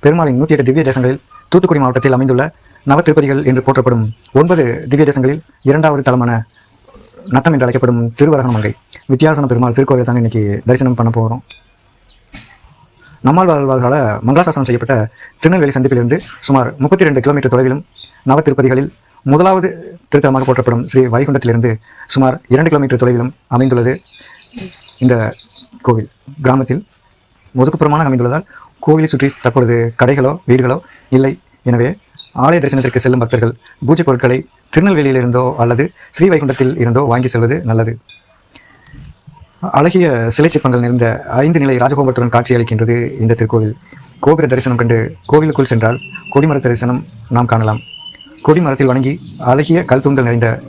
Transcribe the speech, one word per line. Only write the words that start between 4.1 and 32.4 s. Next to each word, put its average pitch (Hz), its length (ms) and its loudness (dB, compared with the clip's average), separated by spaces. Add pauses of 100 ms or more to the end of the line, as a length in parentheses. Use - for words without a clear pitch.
ஒன்பது 160 320 2 (240)
திவ்ய 143 200 4
தேசங்களில் 139 320 0 (220)
இரண்டாவது 147 400 2
தலமான 123 280 0 (1040)
நத்தம் 139 200 2
என்று 127 120 0
அழைக்கப்படும் 123 340 0 (180)
திருவரகணமங்கை 127 540 0 (400)
வித்தியாசன 147 380 0
பெருமாள் 120 260 0
திருக்கோவிலை 131 300 2
தாங்க 123 160 0
இன்னைக்கு 113 220 -2 (240)
தரிசனம் 127 320 0
பண்ண 113 160 0
போகிறோம். 117 260 -4 (1800)
நம்மாழ்வார்களால் 139 840 2 (200)
மங்களாசாசனம் 147 420 0
செய்யப்பட்ட 120 260 0 (420)
திருநெல்வேலி 160 380 2
சந்திப்பிலிருந்து 131 420 0 (220)
சுமார் 127 380 0
முப்பத்தி 165 300 2
ரெண்டு 135 180 0
கிலோமீட்டர் 139 280 0
தொலைவிலும், 131 300 0 (400)
நவ 135 160 2
திருப்பதிகளில் 135 500 0 (360)
முதலாவது 185 440 2 (380)
திருத்தலமாக 135 400 0
போற்றப்படும் 120 400 0
ஸ்ரீ 131 180 2
வைகுண்டத்திலிருந்து 120 680 0 (340)
சுமார் 131 320 0 (100)
இரண்டு 151 240 2
கிலோமீட்டர் 131 320 0
தொலைவிலும் 123 280 0 (160)
அமைந்துள்ளது 127 460 0 (1040)
இந்த 127 160 2 (680)
கோவில். 113 240 0 (360)
கிராமத்தில் 131 380 0 (760)
ஒதுக்குப்புறமாக 151 540 2
அமைந்துள்ளதால் 131 380 -2 (360)
கோவிலை 156 280 2
சுற்றி 139 180 0 (140)
தற்பொழுது 120 320 0 (240)
கடைகளோ 135 320 2 (160)
வீடுகளோ 123 300 2 (400)
இல்லை. 135 140 2 (360)
எனவே 120 220 0 (560)